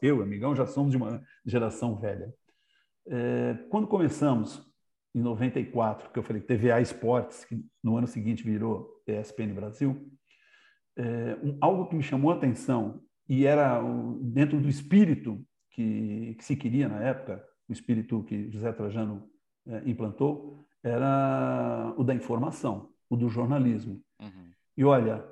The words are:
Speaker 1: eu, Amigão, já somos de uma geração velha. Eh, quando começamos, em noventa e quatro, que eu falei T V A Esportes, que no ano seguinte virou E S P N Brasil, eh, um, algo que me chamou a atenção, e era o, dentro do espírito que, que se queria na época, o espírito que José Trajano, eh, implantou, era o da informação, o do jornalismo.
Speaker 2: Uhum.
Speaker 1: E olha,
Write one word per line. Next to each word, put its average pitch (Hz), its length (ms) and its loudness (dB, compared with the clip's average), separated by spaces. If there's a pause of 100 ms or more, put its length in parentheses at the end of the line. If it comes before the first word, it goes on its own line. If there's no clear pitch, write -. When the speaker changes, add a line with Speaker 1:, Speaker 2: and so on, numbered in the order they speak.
Speaker 1:
eu, 131 200 4
Amigão, 101 340 -2
já 127 100 2
somos 139 260 0
de 131 40 2
uma 113 260 -2 (240)
geração 113 540 -2
velha. 101 340 -6 (760)
Eh, 123 480 -2 (120)
quando 208 160 0
começamos, 147 800 0 (480)
em 120 60 -2
noventa 120 400 0
e 123 60 -2
quatro, 113 460 -2
que - 60 -12
eu - 60 0
falei 107 180 -4
T 123 140 0
V 117 160 4
A 117 80 6
Esportes, 120 640 0
que 113 180 -8 (220)
no 113 140 2
ano 120 100 0
seguinte 110 340 -4
virou 110 480 -2 (160)
E 107 60 -4
S 107 240 -6
P 113 80 -4
N 104 80 -4
Brasil, 107 580 -4 (880)
eh, 117 460 -4
um, 143 160 -4
algo 180 300 2
que 165 60 -2
me 151 60 0
chamou 139 300 2
a 175 40 2
atenção, 120 680 0 (260)
e 135 180 4
era 139 380 4
o, 120 400 -4
dentro 139 380 2
do 143 80 2
espírito 139 760 4 (260)
que, 110 680 -4
que - 80 -20
se 143 100 -2
queria 131 320 0
na 107 160 -4
época, - 400 -4 (240)
o - 60 -8
espírito 110 500 -2
que 104 260 -6
José 107 220 -4
Trajano, 107 580 -6 (380)
eh, 113 180 -8
implantou, 123 800 -4 (160)
era 127 1160 0
o 135 60 2
da 127 120 2
informação, 117 760 -4 (180)
o 120 80 0
do 120 100 2
jornalismo. 117 720 0 (200)
Speaker 2:
Uhum. 92 340 -20 (220)
Speaker 1:
E 131 60 4
olha, 117 480 6